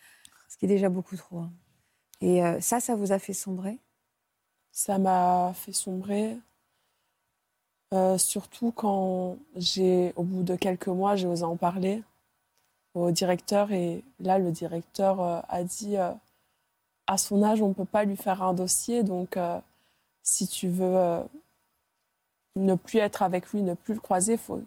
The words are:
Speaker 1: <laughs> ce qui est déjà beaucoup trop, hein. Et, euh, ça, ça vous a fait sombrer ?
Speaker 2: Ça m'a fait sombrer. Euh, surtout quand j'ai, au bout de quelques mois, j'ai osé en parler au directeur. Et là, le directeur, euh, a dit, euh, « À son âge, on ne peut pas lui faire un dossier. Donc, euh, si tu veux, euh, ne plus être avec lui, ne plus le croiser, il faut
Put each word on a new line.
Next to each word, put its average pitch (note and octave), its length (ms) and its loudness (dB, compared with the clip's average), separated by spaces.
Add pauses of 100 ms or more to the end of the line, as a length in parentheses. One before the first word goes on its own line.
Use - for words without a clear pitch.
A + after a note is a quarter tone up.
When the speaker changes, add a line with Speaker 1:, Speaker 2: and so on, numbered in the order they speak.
(120)
Speaker 1:
<laughs> - 380 -20
ce - 80 -18
qui - 80 -2
est F#3 40 2
déjà G3 200 4
beaucoup F3+ 280 -4
trop, - 220 -12
hein. E3+ 120 -10 (680)
Et, F3+ 220 4
euh, E3+ 180 0
ça, A#3 180 0
ça A#3+ 160 -2
vous G3+ 160 -2
a G3 80 2
fait G3 140 -8
sombrer ? F#3+ 440 -8 (920)
Speaker 2:
Ça - 260 -2
m'a F3+ 580 4
fait - 180 -14
sombrer. G3+ 640 -4 (1600)
Euh, F#3+ 240 4
surtout - 540 -4
quand F#3 680 -2 (180)
j'ai, F3+ 600 2
au F3 80 -2
bout F#3 200 -2
de F3+ 120 0
quelques F#3 320 -2
mois, G3 280 2
j'ai F#3 120 0
osé F3 160 -2
en E3+ 140 -2
parler F#3+ 460 0 (880)
au F3 180 0
directeur. F#3+ 600 0
Et F3 320 -2 (160)
là, F#3 200 2
le F3+ 120 2
directeur, F3 720 -2
euh, F3 180 -2 (100)
a F3+ 140 -4
dit, G3+ 340 -4
euh, « F3+ 140 0 (960)
À G3 100 0
son G3+ 260 2
âge, G#3+ 180 4
on G#3 80 4
ne F#3+ 40 0
peut F#3+ 120 -4
pas G#3 200 0
lui G3 120 0
faire F#3+ 240 -2
un F#3 120 2
dossier. F#3 500 0
Donc, F#3 340 -2
euh, F3 220 -2 (640)
si - 240 0
tu - 200 -6
veux, F#3 300 2
euh, F3 240 2 (1300)
ne F#3+ 200 2
plus - 240 -2
être G#3 220 0
avec F3+ 300 0
lui, G#3 100 -2
ne F3+ 140 -2
plus - 180 -8
le A3 60 -4
croiser, F#3+ 340 0
il A3+ 60 0
faut - 280 -10